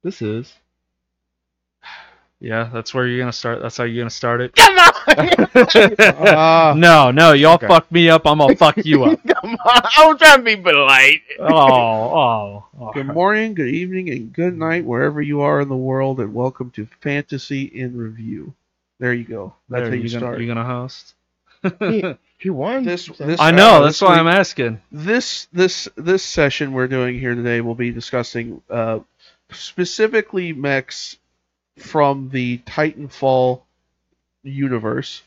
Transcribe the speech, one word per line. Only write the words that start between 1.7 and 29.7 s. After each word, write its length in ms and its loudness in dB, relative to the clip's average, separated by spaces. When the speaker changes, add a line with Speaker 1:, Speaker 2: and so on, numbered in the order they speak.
Speaker 2:
Yeah, 340 -8
that's 220 -12
where 140 -2
you're 100 -6
gonna 140 -8
start. 280 -8
That's 160 -12
how 80 -6
you're 180 -8
gonna 80 -8
start 300 -4
it. 140 -8
Speaker 1:
Come 240 4
on! 140 6
Speaker 2:
<laughs> 440 2
Speaker 1:
Uh, 540 4
Speaker 2:
No, 340 8
no, 220 6
y'all 240 6
Speaker 1:
okay. 100 -4
Speaker 2:
fucked 240 4
me 180 4
up. 180 4
I'm 120 2
gonna 180 4
fuck 280 4
you 200 2
up. 180 0
Speaker 1:
<laughs> 200 -2
Come 220 -8
on, 160 4
I 80 8
was 120 4
trying 200 8
to 60 -2
be 120 0
polite. 680 2
Speaker 2:
Oh, 60 -4
oh, 1080 2
oh. 120 -14
Speaker 3:
Good 160 -10
morning, 460 -2
good 140 -6
evening, 420 -8
and 220 -12
good 240 -6
night 280 -6
wherever 360 -4
you 220 -6
are 180 -2
in 80 -6
the 80 -6
world, 440 -6
and 140 -8
welcome 380 -8
to 140 -14
Fantasy 640 -10
in 320 -12
Review. 580 -14
There 120 -4
you 120 -8
go. 300 -16
That's 140 -8
Speaker 2:
There, 80 -8
Speaker 3:
how 60 -6
you 60 -8
Speaker 2:
you 60 -8
gonna, 120 -10
Speaker 3:
start. 200 -10
Speaker 2:
you 60 -8
gonna 180 -8
host? 500 -12
<laughs> 160 -6
Speaker 1:
He, 340 -6
he 120 -8
won, 340 -6
Speaker 3:
This, 220 -8
Speaker 1:
so 60 -20
Speaker 3:
this, 160 -4
Speaker 2:
I 120 4
know, 240 8
Speaker 3:
uh, 60 8
Speaker 2:
that's 180 0
Speaker 3:
this 80 0
Speaker 2:
why 60 6
Speaker 3:
week, 60 4
Speaker 2:
I'm 80 0
asking. 520 -2
Speaker 3:
this, 640 -6
this, 440 -2
this 280 -4
session 480 -4
we're 160 -4
doing 300 -6
here 180 -6
today 240 -4
will 160 -8
be 160 -6
discussing, 760 -10
uh, 280 -6
specifically 1000 -6